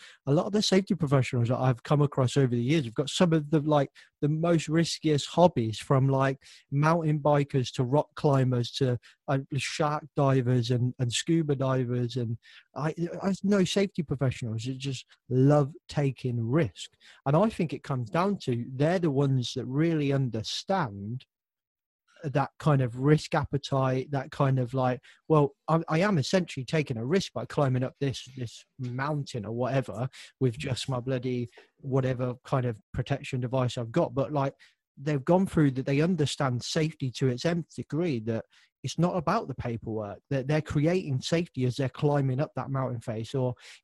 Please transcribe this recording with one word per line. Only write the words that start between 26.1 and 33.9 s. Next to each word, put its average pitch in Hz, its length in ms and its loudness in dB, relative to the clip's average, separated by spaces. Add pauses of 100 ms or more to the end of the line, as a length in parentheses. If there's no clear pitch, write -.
essentially 147 460 -2
taking 147 320 -2
a 110 80 -4
risk 180 280 0
by 117 120 -6
climbing 131 380 0
up 131 180 -6
this, 135 360 -4
this 123 280 -10 (140)
mountain 131 640 -6
or 110 80 -8
whatever 123 560 -2 (300)
with 120 180 2
just 135 320 -6
my 127 120 -2
bloody 123 500 -4 (300)
whatever 127 540 -2 (100)
kind 131 220 0
of 113 100 -4 (160)
protection - 480 -4
device 123 360 -2
I've 117 160 -8